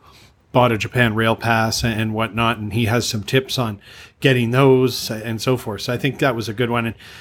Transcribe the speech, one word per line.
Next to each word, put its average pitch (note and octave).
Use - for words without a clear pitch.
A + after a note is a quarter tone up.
bought B2
a A2
Japan A2+
Rail A2+
Pass A2+
and, A#2
and A2
whatnot, A2+
and G#2+
he A#2
has A2+
some G#2
tips C3
on A2
getting B2
those C3
and A2
so C3
forth. G#2+
So B2+
I A#2+
think C3
that C3+
was A2+
a A2+
good A#2
one. A#2+
And A2+